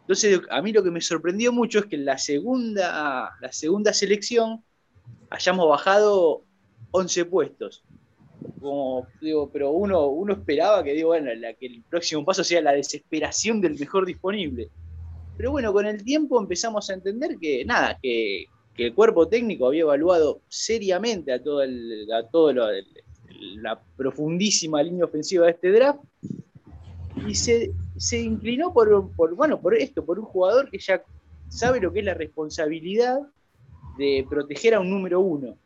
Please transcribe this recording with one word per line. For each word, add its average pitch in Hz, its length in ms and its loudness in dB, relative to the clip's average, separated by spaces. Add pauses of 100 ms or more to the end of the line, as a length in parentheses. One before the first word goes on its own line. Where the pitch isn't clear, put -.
Entonces, 190 480 2
a 135 120 -2
mí 208 100 -4
lo 208 120 4
que 175 80 0
me 170 100 -6
sorprendió 180 500 0
mucho 226 280 0
es 202 60 -2
que 165 100 -8
en 143 100 -6
la 135 140 0
segunda, 170 1120 -2 (100)
la 127 100 -12
segunda 202 420 0
selección 226 680 0 (680)
hayamos 180 360 0
bajado 190 760 4 (480)
once 180 340 0
puestos. 156 580 -4 (760)
Como, 131 480 -4 (120)
digo, 151 320 -2
pero 143 200 -2
uno, 180 360 2
uno 185 260 -2
esperaba 180 500 2
que, 143 100 -2
digo, 160 160 2
bueno, 147 240 2
la, 113 200 -8
que - 120 -16
el 120 240 -16
próximo 160 340 -2
paso 185 200 0
sea 170 180 2
la 143 120 4
desesperación 151 880 -2
del 156 180 0
mejor 185 260 -2
disponible. 165 640 -6 (680)
Pero 247 140 -4
bueno, 233 220 0
con 208 140 4
el 208 160 -6
tiempo 262 360 2
empezamos 208 500 -4
a 196 40 -6
entender 214 460 -6
que, 147 260 -2
nada, 151 340 0
que, 110 460 -2 (300)
que 120 120 -2
el 117 60 -4
cuerpo 202 340 6
técnico 196 400 0
había 151 140 2
evaluado 156 680 4
seriamente 196 840 -2
a 123 100 -2
todo 143 220 -2
el, 117 480 -6
a 117 180 -2
todo 160 240 4
lo, 117 160 2
el, 98 160 -4 (760)
la 113 200 -8 (160)
profundísima 156 840 0
línea 175 220 0
ofensiva 170 400 2
de 175 80 6
este 185 180 0
draft 277 280 4 (1300)
y 208 80 -4
se, 233 360 2 (260)
se - 220 -2
inclinó 233 540 -2
por, 208 420 6
por, 165 200 2
bueno, 262 240 2
por 196 160 2
esto, - 300 -2
por 175 140 -2
un 220 60 -10
jugador 208 440 2
que 196 100 -12
ya 185 240 -2 (440)
sabe 240 320 0
lo 180 120 -2
que 190 80 -2
es 202 60 -4
la 185 80 -2
responsabilidad 165 1080 -4 (800)
de 135 320 0
proteger 147 460 2
a 202 40 2
un 185 100 -2
número 185 300 0
uno. 147 460 -2